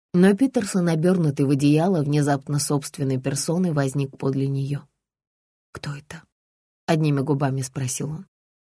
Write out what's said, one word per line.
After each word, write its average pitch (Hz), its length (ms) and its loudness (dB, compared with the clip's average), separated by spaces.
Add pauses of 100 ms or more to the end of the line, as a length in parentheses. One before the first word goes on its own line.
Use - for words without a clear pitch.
(140)
Но 190 220 6
Питерсон, 202 540 0
обернутый 160 560 2
в 131 40 2
одеяло, 151 540 4
внезапно 143 560 0
собственной 135 600 -2
персоной 170 520 -2
возник 139 460 -2
подле 135 300 -2
нее. 139 340 -4 (880)
«Кто 147 240 -10
это?» — 160 280 -18 (600)
одними 156 360 2
губами 135 400 0
спросил 135 500 -6
он. 180 160 -14 (500)